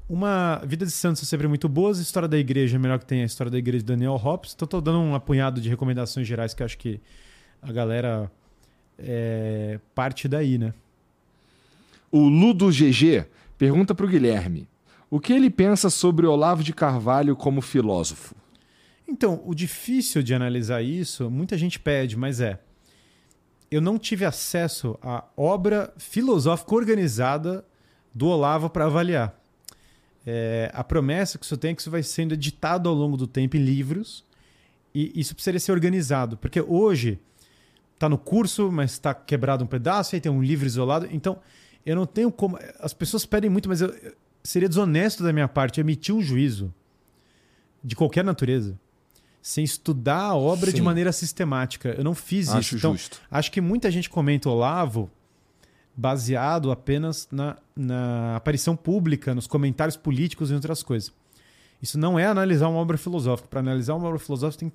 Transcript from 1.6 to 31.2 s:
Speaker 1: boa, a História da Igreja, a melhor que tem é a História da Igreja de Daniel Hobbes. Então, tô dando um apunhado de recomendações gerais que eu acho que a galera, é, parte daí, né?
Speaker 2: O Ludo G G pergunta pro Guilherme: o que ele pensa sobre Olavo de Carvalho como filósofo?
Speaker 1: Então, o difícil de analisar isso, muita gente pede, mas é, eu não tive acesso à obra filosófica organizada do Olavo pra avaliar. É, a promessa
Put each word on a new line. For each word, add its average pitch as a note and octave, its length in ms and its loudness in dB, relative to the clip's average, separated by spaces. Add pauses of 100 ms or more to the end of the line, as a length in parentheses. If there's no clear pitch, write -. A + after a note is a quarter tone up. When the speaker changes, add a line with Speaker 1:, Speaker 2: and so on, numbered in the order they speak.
Speaker 1:
boa, E3+ 260 2
a F3 60 -2
História E3+ 260 -2
da D3+ 120 2
Igreja, C3 360 2
a C3 40 2
melhor C3 180 2
que A#2+ 80 -10
tem C3 140 0
é - 20 2
a A#2 60 0
História A#2+ 240 -6
da B2 80 -2
Igreja B2 240 -2
de - 20 -10
Daniel B2 300 0
Hobbes. C#3 400 -4
Então, D#3+ 120 -6
tô F3+ 140 -2
dando E3 180 2
um D#3 140 2
apunhado C3+ 480 0
de A2+ 80 -2
recomendações B2 580 -2
gerais A2+ 280 -4
que - 80 -6
eu - 20 -4
acho - 140 -10
que G#2+ 200 -6 (640)
a C#3 100 -12
galera, A2+ 600 -2 (640)
é, A2 840 -4 (140)
parte C3 340 -4
daí, C3+ 300 2
né? A2+ 160 -2 (1400)
Speaker 2:
O D3+ 160 6
Ludo F#3 440 8
G C#3+ 200 6
G B2 340 4 (320)
pergunta E3 360 4
pro G3 140 0
Guilherme: A2 600 2 (420)
o D3 100 0
que A#3 140 0
ele C4 160 6
pensa F#3+ 400 4
sobre F3 360 4
Olavo D#3 380 4
de D#3 100 -4
Carvalho C3+ 600 2
como C#3 260 0
filósofo? G2+ 720 -2 (720)
Speaker 1:
Então, G#3+ 380 0
o F3 100 -6
difícil F3+ 640 -2
de B2 120 -2
analisar B2 500 -2
isso, C#3 480 -4
muita E3 260 -4
gente E3+ 220 -2
pede, C3 360 0
mas B2+ 240 -2
é, G#2+ 200 -2 (1120)
eu D3+ 100 2
não G3 160 0
tive G3+ 260 -4
acesso D#3 800 -2
à B2 220 -8 (120)
obra F3+ 640 0
filosófica F#3+ 800 0
organizada F3 920 0 (480)
do B2 140 0
Olavo D#3 420 2
pra D#3+ 160 0
avaliar. D#3 500 0 (920)
É, A2+ 480 -2
a B2 80 -6
promessa D#3+ 560 0